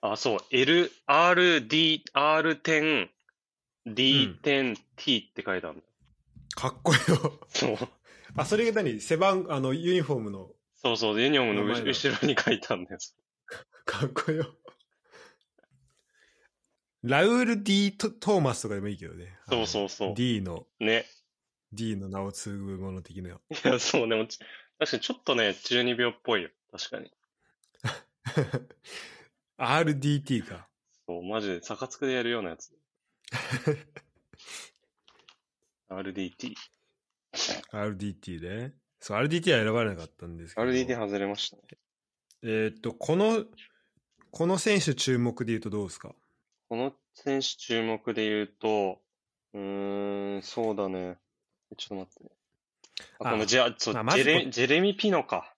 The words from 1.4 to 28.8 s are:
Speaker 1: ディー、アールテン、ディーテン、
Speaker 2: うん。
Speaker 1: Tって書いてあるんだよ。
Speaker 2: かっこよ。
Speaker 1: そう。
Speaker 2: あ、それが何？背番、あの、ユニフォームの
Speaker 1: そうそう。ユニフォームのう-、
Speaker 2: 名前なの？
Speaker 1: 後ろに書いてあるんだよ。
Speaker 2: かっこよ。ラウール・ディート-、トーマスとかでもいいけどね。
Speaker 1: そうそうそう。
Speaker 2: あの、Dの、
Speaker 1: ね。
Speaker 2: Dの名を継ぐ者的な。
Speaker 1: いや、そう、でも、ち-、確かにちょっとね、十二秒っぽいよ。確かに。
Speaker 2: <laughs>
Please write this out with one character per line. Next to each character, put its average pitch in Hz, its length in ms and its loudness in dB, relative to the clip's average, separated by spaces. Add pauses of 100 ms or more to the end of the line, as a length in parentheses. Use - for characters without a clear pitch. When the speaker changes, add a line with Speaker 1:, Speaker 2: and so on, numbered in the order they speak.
Speaker 1:
デ 147 80 0
ィ 156 280 2
ー、 - 0 - (100)
ア 151 260 4
ー - 20 2
ル 160 140 2
テ 156 240 2
ン、 147 300 0 (760)
デ 113 180 0
ィ 135 200 6 (120)
ー - 20 -20
テ 139 240 2
ン、 131 60 0
Speaker 2:
う - 40 0
ん。 104 60 -6 (180)
Speaker 1:
T 120 340 -2
っ - 40 -20
て - 120 -10
書 95 120 -2
い - 40 -4
て 87 60 -10
あ 78 40 -8
る 78 60 -14
ん - 20 -18
だ - 60 -20
よ。 - 60 -20 (640)
Speaker 2:
か 131 140 -2
っ - 140 -8
こ 165 100 4
よ。 - 460 2 (100)
Speaker 1:
そ 123 240 0
う。 - 40 -4 (600)
Speaker 2:
あ、 147 80 0
そ 208 120 0
れ 226 140 4
が 208 120 0
何？ 110 180 -2
背 160 160 0
番、 190 320 4
あ 143 100 0
の、 131 140 0
ユ 170 200 0
ニ 180 80 4
フ 147 120 0
ォ - 40 2
ー - 20 -2
ム 107 120 -6
の 95 200 -12 (240)
Speaker 1:
そ 120 180 0
う 110 40 0
そ 110 160 2
う。 107 80 2
ユ 131 80 4
ニ 151 80 4
フ 131 60 4
ォ 120 40 2
ー - 20 2
ム 104 60 2
の 101 80 2
う-、 - 40 0
Speaker 2:
名 117 60 2
前 120 80 0
な - 40 -4
の？ 143 60 0
Speaker 1:
後 131 300 0
ろ 139 60 4
に 139 120 2
書 120 120 2
い 107 100 0
て - 80 -14
あ 107 60 2
る 90 80 -8
ん - 20 -8
だ - 80 -14
よ。 90 60 -12 (880)
Speaker 2:
か - 200 -2
っ 127 80 -4
こ - 180 -2
よ。 156 240 -2 (2500)
ラ 139 240 4
ウ 214 40 6
ー 247 160 6
ル・ 220 180 0
デ 196 100 2
ィ 202 140 4
ー 196 100 -4
ト-、 220 140 -2
ト 202 260 2
ー 170 40 4
マ 131 120 2
ス - 80 -6
と 110 80 -6
か 104 60 -2
で 98 60 -4
も 101 60 -4
い 104 60 -4
い 90 40 -8
け 82 100 -14
ど 82 80 -16
ね。 90 220 -18 (120)
Speaker 1:
そ 117 140 2
う 101 40 -2
そ 101 180 -2
う 95 40 -6
そ - 160 -6
う。 - 20 -2
Speaker 2:
あ - 40 -2
の、 85 40 -6
D 120 260 0
の、 85 260 -8 (120)
Speaker 1:
ね。 113 260 0 (680)
Speaker 2:
D 110 240 -4
の 98 120 -8
名 98 140 -6
を 98 80 -6
継 101 260 -10
ぐ 98 200 -8
者 92 240 -8
的 90 200 -14
な。 90 80 -12
Speaker 1:
い 90 120 -18 (220)
や、 127 160 4
そ 127 260 2
う、 - 20 -2
で 113 80 2
も、 110 120 0
ち-、 - 120 -14 (400)
確 156 120 -2
か 123 60 -2
に - 60 -6
ち - 80 -6
ょ - 60 -4
っ - 60 -20
と 135 120 0
ね、 107 180 2 (120)
十 123 180 2
二 123 120 0
秒 120 140 2
っ 117 40 -6 (100)
ぽ 113 140 2
い 92 60 0
よ。 80 60 -10 (220)
確 - 200 -10
か - 80 -10
に。 - 120 -16 (1120)
Speaker 2:
<laughs> - 460 -4 (880)